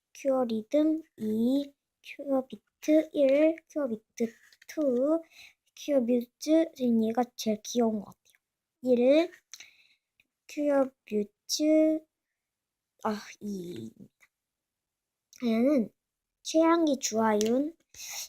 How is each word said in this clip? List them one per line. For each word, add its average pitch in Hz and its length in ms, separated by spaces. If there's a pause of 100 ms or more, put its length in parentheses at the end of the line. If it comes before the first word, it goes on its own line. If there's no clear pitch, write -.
(140)
큐어 262 300
리듬 294 580 (140)
이. 240 560 (320)
큐어 269 420
비트 - 680
일. 302 440 (120)
큐어 285 200
비트 226 440 (360)
투. 294 520 (560)
큐어 277 240
뮤즈. 254 760
지금 233 280
얘가 233 200 (100)
제일 214 300
귀여운 226 360
것 190 60
같아요. - 280 (480)
일. 254 500 (1160)
큐어 277 420 (200)
뮤츠, 311 960 (1000)
아, 214 160 (200)
이, 190 520 (1500)
얘는 233 500 (500)
최양기, 330 560
주하윤 220 800 (520)